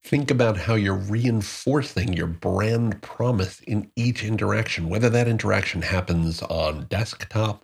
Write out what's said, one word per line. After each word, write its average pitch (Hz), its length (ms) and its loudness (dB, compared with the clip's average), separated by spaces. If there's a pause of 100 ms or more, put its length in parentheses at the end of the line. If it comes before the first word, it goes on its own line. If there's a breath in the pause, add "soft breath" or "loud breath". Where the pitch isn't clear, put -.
Think 143 280 0
about 117 260 4
how 113 180 0
you're 98 200 2
reinforcing 107 1200 0
your 85 120 -2
brand 104 760 0
promise 117 580 -2
in 104 340 -4
each 117 300 0
interaction, 104 640 0
whether 113 220 2
that 120 180 2
interaction 101 540 0
happens 85 640 0
on 78 420 -2
desktop, 107 760 -4